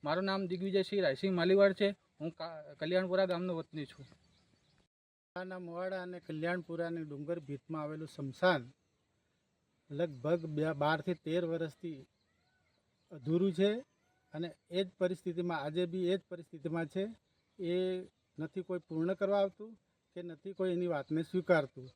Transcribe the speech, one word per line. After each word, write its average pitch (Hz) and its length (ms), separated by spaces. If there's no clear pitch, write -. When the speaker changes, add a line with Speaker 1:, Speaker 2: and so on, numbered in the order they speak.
Speaker 1:
મારું 165 200
નામ 196 240
દિગ્વિજયસિંહ 190 560
રાયસિંહ 175 320
માલીવાડ 190 380
છે. 202 220
હું 160 100
કા-, 156 480
કલ્યાણપુરા 185 460
ગામનો 180 300
વતની 151 300
છું. 135 200
Speaker 2:
ના 185 120
મુવાડા 180 420
અને 180 180
કલ્યાણપુરાની 165 840
ડુંગર 147 360
ભીતમાં 147 420
આવેલું 156 260
સ્મશાન 139 680
લગભગ 156 540
બે, 156 260
બારથી 151 420
તેર 170 320
વર્ષથી 160 600
અધૂરું 165 420
છે 208 300
અને 160 220
એ 185 140
જ 185 60
પરિસ્થિતિમાં, 175 640
આજે 156 240
બી 180 220
એ 190 100
જ - 120
પરિસ્થિતિમાં 165 560
છે. 190 220
એ 185 420
નથી 160 220
કોઈ 180 180
પૂર્ણ 160 340
કરવા 202 260
આવતું 208 400
કે 175 60
નથી 175 320
કોઈ 185 180
એની 175 160
વાતને 156 340
સ્વીકારતું. 156 760